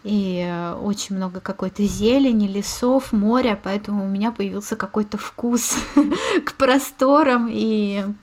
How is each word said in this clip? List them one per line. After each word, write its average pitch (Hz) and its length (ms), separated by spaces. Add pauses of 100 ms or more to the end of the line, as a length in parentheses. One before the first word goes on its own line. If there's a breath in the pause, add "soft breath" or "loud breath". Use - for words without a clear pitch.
и, 190 440
э, 175 280
очень 202 400
много 185 240
какой-то 190 440
зелени, 214 640
лесов, 247 640
моря, 214 520
поэтому 202 420
у - 20
меня 202 240
появился 202 440
какой-то 208 420
вкус - 580 (200)
<laughs> 359 500
к - 80
просторам 269 1000
и 214 520 (200)